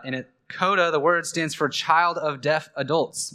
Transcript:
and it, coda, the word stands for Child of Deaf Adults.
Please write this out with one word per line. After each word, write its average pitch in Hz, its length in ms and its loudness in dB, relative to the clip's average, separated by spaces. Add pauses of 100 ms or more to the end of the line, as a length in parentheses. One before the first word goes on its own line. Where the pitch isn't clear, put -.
and 131 80 -6
it, 131 160 -6 (200)
coda, 180 420 2
the 156 80 2
word 165 260 2
stands 160 300 -4
for 151 120 0
Child 170 520 2
of 147 220 -4
Deaf 151 340 0
Adults. 143 600 -2